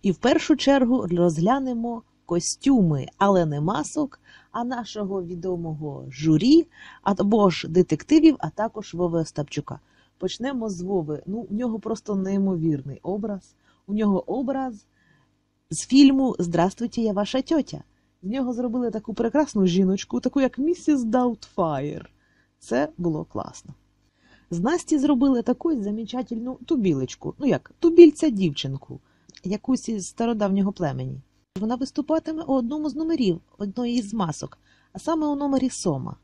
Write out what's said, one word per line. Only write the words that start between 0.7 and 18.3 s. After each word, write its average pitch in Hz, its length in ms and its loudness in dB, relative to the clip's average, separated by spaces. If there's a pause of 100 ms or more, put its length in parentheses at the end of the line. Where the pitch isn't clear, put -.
розглянемо 226 960 0 (220)
костюми, 175 800 2 (100)
але 196 280 4
не 147 160 -4
масок, 277 580 -4 (320)
а 240 120 -6
нашого 208 600 -6
відомого 165 880 -8
журі, 160 580 4 (340)
або 202 480 4
ж - 180 -4
детективів, 254 720 4
а 156 100 -4
також 214 440 -8
Вови 170 260 0
Остапчука. 147 600 -6 (380)
Почнемо 226 520 -6
з 175 120 -8
Вови. 170 440 -4
Ну, 202 240 -8
в 202 40 -6
нього 220 260 -4
просто 214 360 -6
неймовірний 175 880 -2
образ. 202 520 -8 (320)
У 196 60 -6
нього 208 380 0
образ 262 540 -6 (840)
з - 180 -8
фільму 269 520 6
"Здравствуйте, 175 640 -2
я 214 120 0
ваша 208 280 -2
тьотя". 262 420 -2 (400)
З 180 40 -8
нього 254 260 -4